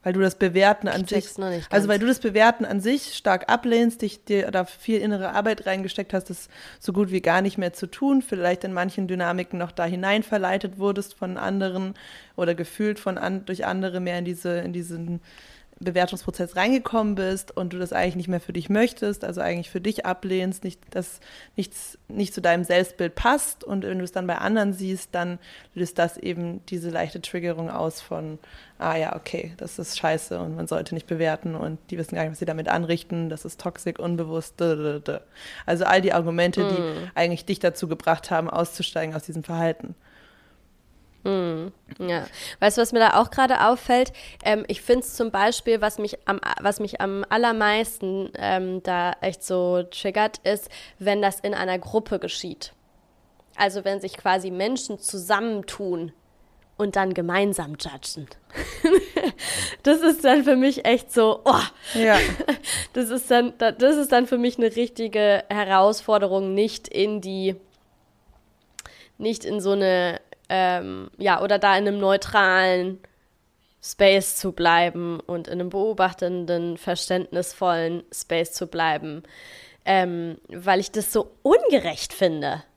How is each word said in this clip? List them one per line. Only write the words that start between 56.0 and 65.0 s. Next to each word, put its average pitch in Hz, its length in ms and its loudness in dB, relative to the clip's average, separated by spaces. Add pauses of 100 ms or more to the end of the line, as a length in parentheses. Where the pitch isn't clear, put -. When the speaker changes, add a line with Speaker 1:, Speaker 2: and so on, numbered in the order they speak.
Speaker 2:
und 208 180 -2
dann 190 200 0
gemeinsam 175 680 -2
judgen. 139 480 -10 (260)
<laughs> - 800 2 (500)
Das 311 180 6
ist 330 240 4
dann 269 200 6
für 262 120 6
mich 269 280 2
echt 233 280 2
so, 220 320 4
oh. 170 160 6 (340)
Speaker 1:
Ja. 226 220 6 (400)
Speaker 2:
<laughs> - 360 -8
Das 240 180 -2
ist 247 200 -4
dann, 240 280 4
da-, 226 140 4
das 277 240 6
ist 285 160 2
dann 247 160 6
für 254 100 2
mich 240 180 2
eine 226 200 2
richtige 214 720 2